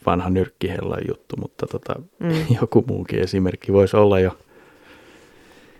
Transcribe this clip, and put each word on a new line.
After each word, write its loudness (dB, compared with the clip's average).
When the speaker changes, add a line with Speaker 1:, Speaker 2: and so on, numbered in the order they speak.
Speaker 1:
vanha 0
nyrkkihella -2
juttu, -10
mutta -8
tota, -8
Speaker 2:
Mm. -4
Speaker 1:
<laughs> 4
joku 2
muukin -4
esimerkki -2
vois 4
olla 6
jo 0